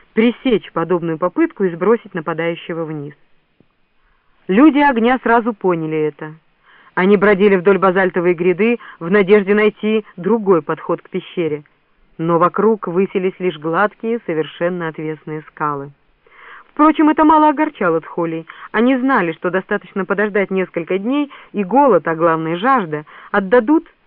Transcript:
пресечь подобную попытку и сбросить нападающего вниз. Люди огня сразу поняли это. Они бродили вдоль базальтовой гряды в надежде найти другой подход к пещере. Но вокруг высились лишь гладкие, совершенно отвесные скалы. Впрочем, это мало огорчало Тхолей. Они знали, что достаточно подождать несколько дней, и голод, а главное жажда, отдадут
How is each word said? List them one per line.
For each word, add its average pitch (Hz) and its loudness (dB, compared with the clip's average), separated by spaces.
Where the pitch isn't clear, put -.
пресечь 220 0
подобную 165 -2
попытку 196 -2
и 180 0
сбросить 202 -2
нападающего 165 -6
вниз. 147 -10
Люди 269 4
огня 254 2
сразу 233 0
поняли 160 -2
это. 156 -6
Они 196 2
бродили 196 4
вдоль 185 2
базальтовой 185 0
гряды 185 0
в 170 -8
надежде 202 4
найти 214 0
другой 190 2
подход 160 -6
к - -20
пещере. 156 -6
Но 165 0
вокруг 196 0
высились 185 -2
лишь 180 -4
гладкие, 208 -4
совершенно 170 -6
отвесные 156 -10
скалы. 143 -8
Впрочем, 302 2
это 311 4
мало 302 6
огорчало 254 -2
Тхолей. 165 -8
Они 247 2
знали, 247 0
что 175 -6
достаточно 190 -4
подождать 196 -2
несколько 185 -4
дней, 269 -4
и 202 -4
голод, 202 2
а 160 -4
главное 160 0
жажда, 175 -2
отдадут 226 2